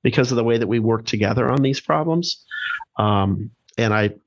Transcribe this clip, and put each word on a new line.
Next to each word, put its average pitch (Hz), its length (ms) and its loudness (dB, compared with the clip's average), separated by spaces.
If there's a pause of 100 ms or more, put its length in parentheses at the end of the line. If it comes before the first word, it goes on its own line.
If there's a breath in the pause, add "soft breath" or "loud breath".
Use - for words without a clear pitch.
because 123 280 2
of 123 60 0
the 117 80 0
way 117 120 2
that 113 120 -2
we 117 100 0
work 113 260 0
together 110 460 0
on 135 120 2
these 135 180 0
problems. 165 640 -2 (520 loud breath)
Um, 101 540 0 (260)
and 113 160 2
I, 104 180 2 (160)